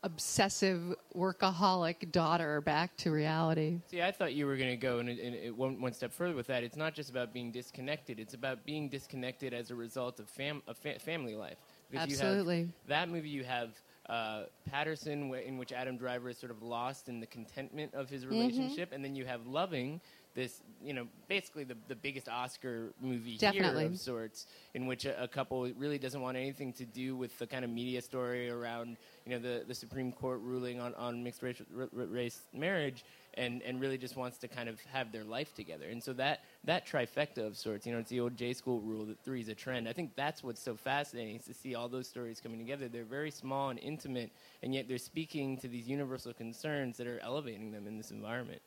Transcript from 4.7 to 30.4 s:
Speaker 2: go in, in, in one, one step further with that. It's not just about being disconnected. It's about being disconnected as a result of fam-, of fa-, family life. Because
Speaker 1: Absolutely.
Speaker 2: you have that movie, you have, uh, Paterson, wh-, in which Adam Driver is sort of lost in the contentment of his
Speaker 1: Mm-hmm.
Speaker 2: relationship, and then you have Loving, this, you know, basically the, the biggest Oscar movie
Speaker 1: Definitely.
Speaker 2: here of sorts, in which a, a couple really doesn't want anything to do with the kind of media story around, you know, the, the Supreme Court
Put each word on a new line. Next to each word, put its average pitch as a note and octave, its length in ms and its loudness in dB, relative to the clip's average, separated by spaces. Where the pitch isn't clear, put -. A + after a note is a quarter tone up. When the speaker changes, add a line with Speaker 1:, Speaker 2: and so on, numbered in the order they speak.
Speaker 2:
go B2 220 4
in, A#2+ 100 2
in, A#2+ 240 -2
in A2 240 -4
one, C3 240 2
one B2 120 2
step A#2+ 200 -4
further F3 220 0
with B2 120 -2
that. B2+ 160 4
It's A#2+ 140 -4
not D#3 160 2
just C#3+ 160 -6
about B2 240 0
being A#2+ 180 -2
disconnected. B2+ 680 -4
It's A2 140 -8
about B2+ 320 -2
being D3+ 240 -2
disconnected B2+ 640 -4
as A#2+ 180 -4
a B2 40 -4
result A#2+ 460 -4
of G#2 80 -12
fam-, C#3+ 380 -4
of A#2 100 -8
fa-, - 220 -4
family C#3+ 360 -2
life. G2 220 -8
Because C3+ 220 0
Speaker 1:
Absolutely. F3 460 6
Speaker 2:
you E3+ 60 4
have - 220 -8
that D#3+ 220 4
movie, E3 200 -2
you C#3 140 -2
have, B2 280 -2
uh, A2 360 0
Paterson, D3 600 0
wh-, B2+ 120 -4
in C3 120 -4
which B2 160 -6
Adam B2+ 240 -2
Driver B2 320 -2
is A#2+ 80 -8
sort B2 140 -8
of A2 120 -10
lost A#2+ 460 -2
in A#2+ 100 -4
the A2+ 80 -8
contentment C3+ 680 -8
of C3 160 -4
his C3+ 140 -6
Speaker 1:
Mm-hmm. C3 100 -4
Speaker 2:
relationship, A#3+ 600 2
and C#3 100 -6
then C#3 120 -4
you C3 100 -4
have B2 220 -4
Loving, D3+ 520 0
this, B2+ 220 -2
you C#3+ 120 -6
know, B2 120 -2
basically F#3 380 0
the, B2 100 -8
the C3 60 -2
biggest C3+ 340 -4
Oscar A#2+ 720 -4
movie A#2+ 360 -2
Speaker 1:
Definitely. F#3+ 460 6
Speaker 2:
here D#3+ 80 2
of F3+ 80 -2
sorts, A2+ 480 -4
in B2+ 120 -2
which B2+ 180 -2
a, C3+ 180 0
a B2+ 60 0
couple B2+ 500 0
really C#3+ 200 0
doesn't C3 240 -2
want B2+ 160 0
anything C3+ 360 -2
to B2+ 120 -8
do B2+ 320 -2
with B2 220 -4
the A#2+ 60 -2
kind B2+ 200 -2
of A#2+ 40 -2
media B2 320 0
story B2 480 0
around, A#2 460 -4
you B2 80 -2
know, B2 60 0
the, A#2+ 280 -2
the B2 80 -4
Supreme B2 380 -4
Court B2+ 280 -2